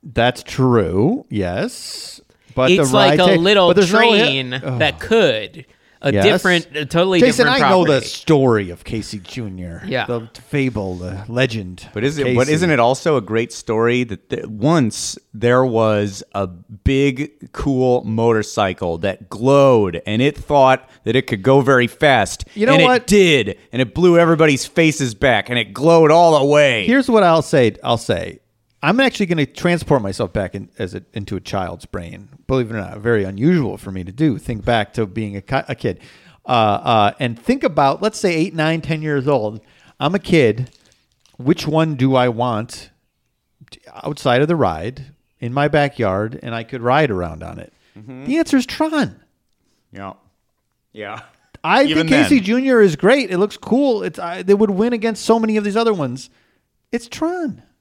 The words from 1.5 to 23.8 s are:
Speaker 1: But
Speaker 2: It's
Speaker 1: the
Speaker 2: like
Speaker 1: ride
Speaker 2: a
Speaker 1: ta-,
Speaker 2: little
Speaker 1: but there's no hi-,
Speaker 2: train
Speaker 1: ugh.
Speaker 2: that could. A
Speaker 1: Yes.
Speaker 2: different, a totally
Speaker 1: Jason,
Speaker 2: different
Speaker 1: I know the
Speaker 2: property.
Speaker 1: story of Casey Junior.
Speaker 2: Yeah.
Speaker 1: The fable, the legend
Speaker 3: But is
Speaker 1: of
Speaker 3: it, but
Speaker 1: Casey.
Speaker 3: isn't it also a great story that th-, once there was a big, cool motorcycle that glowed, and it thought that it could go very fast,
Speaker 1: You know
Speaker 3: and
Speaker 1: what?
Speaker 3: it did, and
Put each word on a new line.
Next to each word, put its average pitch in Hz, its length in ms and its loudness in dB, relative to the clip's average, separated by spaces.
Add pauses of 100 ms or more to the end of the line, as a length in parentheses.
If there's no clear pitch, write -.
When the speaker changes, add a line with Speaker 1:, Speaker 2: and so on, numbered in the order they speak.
Speaker 1:
But 131 160 2
Speaker 2:
It's 160 180 4
Speaker 1:
the 131 60 2
Speaker 2:
like 143 240 6
Speaker 1:
ride 180 120 6
Speaker 2:
a 190 40 6
Speaker 1:
ta-, 165 60 2
Speaker 2:
little 190 280 4
Speaker 1:
but 180 60 6
there's 185 160 4
no 214 80 4
hi-, 233 80 4 (120)
Speaker 2:
train 135 340 0
Speaker 1:
ugh. 131 260 -6
Speaker 2:
that 147 220 0
could. 131 640 -2 (360)
A - 120 -2
Speaker 1:
Yes. 101 100 2
Speaker 2:
different, 180 440 2 (100)
a 151 80 -6
totally 180 340 2
Speaker 1:
Jason, 240 260 4
Speaker 2:
different 247 200 2
Speaker 1:
I 135 60 4
know 185 120 4
the 160 120 2
Speaker 2:
property. 127 120 -2
Speaker 1:
story 123 640 2
of 85 160 -14
Casey 110 340 -8
Junior. 92 680 -12
Speaker 2:
Yeah. 127 200 -4
Speaker 1:
The 117 240 -6 (180)
fable, 107 480 -4
the 92 320 -10
legend 113 680 -6
Speaker 3:
But 104 120 -4
is 147 120 -2
Speaker 1:
of 143 80 -2
Speaker 3:
it, 127 120 0
but 127 80 4
Speaker 1:
Casey. 151 80 0
Speaker 3:
isn't 170 160 0
it 147 100 2
also 135 380 2
a 123 40 0
great 113 300 -4
story 120 540 -2
that 107 240 -14
th-, - 160 -6
once 113 720 -2 (160)
there 120 320 2
was 107 580 0 (100)
a 101 140 -4
big, 135 1040 -4
cool 127 540 0
motorcycle 107 960 -2
that 95 300 -6
glowed, 117 800 2
and 107 140 -2
it 143 160 0
thought 131 520 2 (140)
that 113 140 0
it 135 100 -2
could 101 160 -6
go 135 160 6
very 123 280 2
fast, 123 580 0 (100)
Speaker 1:
You 208 120 0
know 269 80 4
Speaker 3:
and - 80 4
Speaker 1:
what? 254 180 4
Speaker 3:
it 247 60 -16
did, 156 500 4 (160)
and 120 80 -2